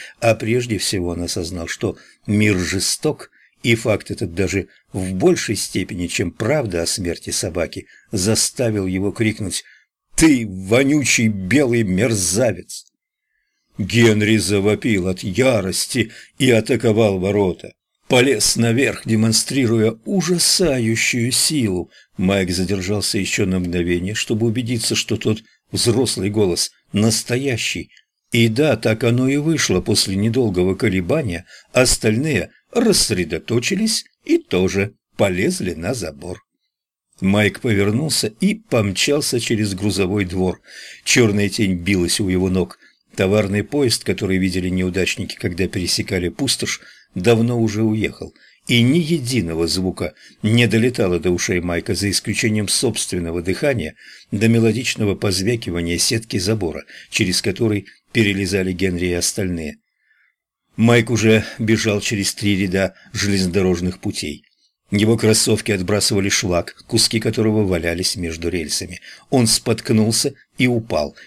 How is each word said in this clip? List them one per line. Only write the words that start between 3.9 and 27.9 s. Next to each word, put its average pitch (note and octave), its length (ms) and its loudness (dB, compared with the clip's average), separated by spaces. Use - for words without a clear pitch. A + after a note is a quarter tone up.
этот F2+ 220 -6
даже F#2 340 -2
в F#2+ 200 -4
большей A2+ 440 0
степени, F2+ 500 -6
чем F2+ 240 -4
правда G#2+ 520 -2
о E2 40 -4
смерти F2 440 -6
собаки, E2+ 560 -6
заставил G#2+ 760 0
его F#2+ 240 -2
крикнуть: G#2+ 540 -4
"Ты C#3 320 6
вонючий A#2 800 2
белый A2+ 560 2
мерзавец!" G2 1040 0
Генри G#2+ 600 4
завопил G2+ 720 2
от F#2 140 -4
ярости A2 880 0
и C3 120 4
атаковал A2 720 4
ворота. G2 540 0
Полез B2 480 2
наверх, A#2 500 0
демонстрируя A2+ 880 2
ужасающую C#3 1300 0
силу. G#2 600 -2
Майк F#2+ 320 2
задержался F#2+ 720 -2
еще F#2+ 260 -2
на F#2 140 0
мгновение, F2 560 -2
чтобы A2+ 320 -2
убедиться, A#2 480 -2
что - 200 -2
тот A2 280 -2
взрослый G#2 600 0
голос G2 400 0
настоящий. A2+ 1000 -2